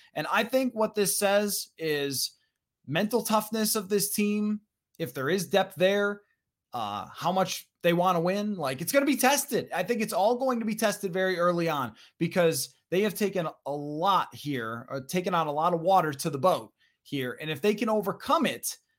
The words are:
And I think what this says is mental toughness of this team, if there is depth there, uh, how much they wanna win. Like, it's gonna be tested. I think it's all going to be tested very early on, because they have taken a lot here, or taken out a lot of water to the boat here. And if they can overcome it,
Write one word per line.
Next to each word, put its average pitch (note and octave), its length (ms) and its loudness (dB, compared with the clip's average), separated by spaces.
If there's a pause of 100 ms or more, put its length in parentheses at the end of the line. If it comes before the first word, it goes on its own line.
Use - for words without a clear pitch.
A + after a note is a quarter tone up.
(140)
And D3+ 180 -4
I G#3 120 2
think B3+ 300 0
what G#3+ 220 -2
this G3 220 2
says G3+ 600 0
is C#3+ 540 -2 (540)
mental G#3 380 0
toughness G#3+ 520 0
of G#3 120 -2
this G3+ 240 0
team, G#3 480 0 (400)
if E3 140 -6
there C3+ 160 -2
is F3+ 180 0
depth F#3+ 280 0
there, G3+ 460 2 (520)
uh, G#2 400 -4
how D#3+ 180 -2
much F#3 360 0 (140)
they F3 100 4
wanna F3 300 2
win. G3+ 340 0
Like, C3+ 240 -4
it's E3+ 140 -4
gonna C#4 120 4
be C#4+ 120 2
tested. B3+ 580 2
I F3 80 0
think A3 180 -2
it's A3 120 -2
all G#3 240 2
going B3 240 0
to A#3 40 -4
be G#3+ 100 -2
tested G#3 360 -2
very F#3 260 0
early E3+ 300 2
on, C#3 260 -2 (240)
because E3+ 560 2 (160)
they F3+ 120 2
have G#3+ 120 2
taken F#3+ 320 -2 (200)
a C#3 60 -4
lot D3+ 600 0
here, A#2 560 -6
or C3+ 120 -6
taken F3+ 340 -2
out E3 120 2
a D3 40 -2
lot D#3 220 2
of E3 80 -2
water E3 320 4
to D3 160 -6
the C#3 80 -2
boat C3+ 340 0 (300)
here. B2+ 400 -6
And D#3 100 -6
if D#3 80 -6
they G#3 160 2
can A3 140 -2
overcome A3 560 0
it, - 320 -4 (220)